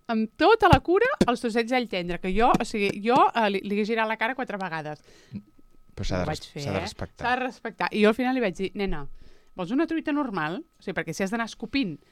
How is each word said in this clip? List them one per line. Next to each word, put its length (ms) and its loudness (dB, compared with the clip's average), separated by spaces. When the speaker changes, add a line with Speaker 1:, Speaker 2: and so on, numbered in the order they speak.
Speaker 1:
amb 200 0
tota 320 8
la 80 2
cura 280 2
els 160 0
trossets 260 -2
del 220 0
tendre, 320 -4
que 100 -2
jo, 160 4
o 160 2
sigui, 240 -2
jo, 140 4
eh, 160 2
li, 100 -2
li 200 -2
he 40 0
girat 220 0
la 100 -4
cara 180 -2
quatre 220 -6
vegades. 440 -8
Speaker 2:
Però 80 -2
s'ha 160 0
de 20 0
Speaker 1:
Ho 60 -2
Speaker 2:
res-, 120 -4
Speaker 1:
vaig 120 -18
fer, 100 -10
Speaker 2:
s'ha 80 -4
de 60 0
Speaker 1:
eh? 80 -4
Speaker 2:
respectar. 420 -10
Speaker 1:
S'ha 80 2
de 100 -2
respectar. 460 -6
I 120 2
jo 80 8
al 40 2
final 220 0
li 60 0
vaig 120 -2
dir, 200 -4
«Nena, 260 -2
vols 160 -4
una 160 2
truita 240 -2
normal?» 480 -2
O 240 -20
sigui, 80 -4
perquè 200 -4
si 120 -2
has 80 -4
d'anar 160 -2
escopint 460 -2